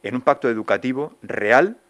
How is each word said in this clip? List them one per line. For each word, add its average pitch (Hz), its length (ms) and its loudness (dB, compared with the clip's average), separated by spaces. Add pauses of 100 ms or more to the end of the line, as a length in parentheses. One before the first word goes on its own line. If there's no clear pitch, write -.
en 104 120 -6
un 127 60 -4
pacto 139 280 0
educativo 127 720 -4
real 131 560 2 (120)